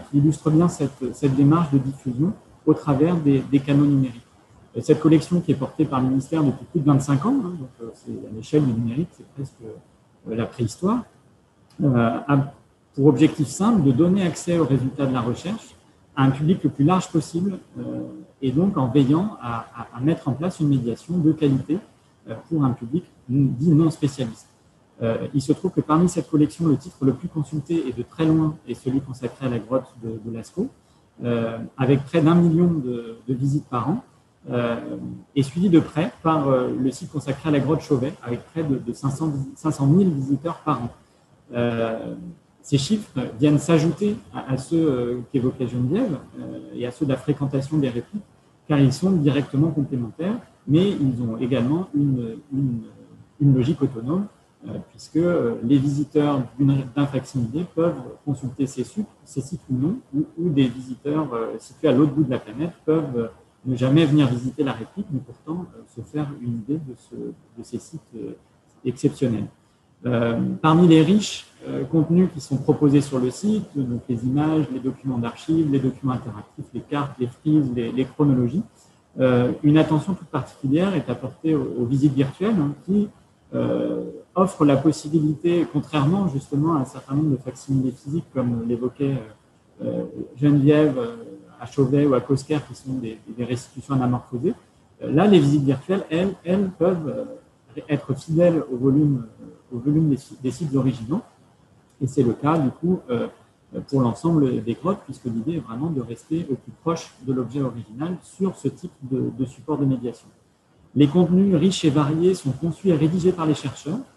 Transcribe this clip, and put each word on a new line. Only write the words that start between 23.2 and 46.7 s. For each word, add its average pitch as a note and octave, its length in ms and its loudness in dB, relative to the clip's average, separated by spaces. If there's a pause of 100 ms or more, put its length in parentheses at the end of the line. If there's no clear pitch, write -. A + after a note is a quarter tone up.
dit C3 420 2
non D#3 200 6
spécialiste. B2+ 580 -6 (540)
Euh, A2+ 320 -2
il C#3 60 0
se D3+ 120 2
trouve - 180 -4
que - 100 -2
parmi E3 280 4
cette - 200 -4
collection, D3+ 380 0
le C#3+ 100 4
titre - 280 -6
le C3+ 100 4
plus E3+ 140 -10
consulté D#3 600 -4
et B2 40 -4
de A#2+ 100 -6
très D#3+ 240 -4
loin D#3 300 2 (120)
est A#2+ 60 -6
celui C3+ 260 -2
consacré C3 460 -8
à - 20 -2
la A#2+ 100 -2
grotte A#2+ 280 -4 (160)
de, A2+ 220 -8
de A2+ 100 -10
Lascaux, E3+ 340 -8 (560)
euh, A2+ 340 -2 (180)
avec C3+ 280 2
près E3 180 0
d'un D#3+ 120 6
million F3 320 4
de, B2 500 -4 (100)
de C3 80 -2
visites C#3 320 -2
par A#2+ 220 -4
an, A3 160 -2 (460)
euh, A#2+ 460 -4 (400)
et C#3+ 60 4
suivi F3 280 0
de E3 100 8
près F3+ 320 -2 (100)
par, D#3 260 2
euh, B2+ 280 2
le B2+ 140 0
site D3 220 -10
consacré C#3+ 380 -4
à - 20 2
la C#3+ 80 2
grotte C#3+ 220 0
Chauvet, C#3 400 -2
avec A#2+ 240 -6
près D#3+ 180 -6
de, C#3 120 0
de A#2 160 -6
cinq C3+ 180 -6
cents, D#3 220 -4 (220)
cinq D#3+ 160 -4
cent C#3 160 0
mille F3+ 240 6
visiteurs C#3+ 540 0
par C3+ 180 -2
an. A#2+ 80 -6 (640)
Euh, A#2 600 -2 (480)
ces - 160 2
chiffres G#3 400 -4 (200)
viennent D3 200 6
s'ajouter E3+ 580 2 (180)
à, B2+ 180 -8
à B2+ 40 0
ceux, E3 200 -4
euh, B2+ 420 0 (140)
qu'évoquait B2+ 360 -2
Geneviève, C3+ 500 -2 (200)
euh, - 200 -12 (160)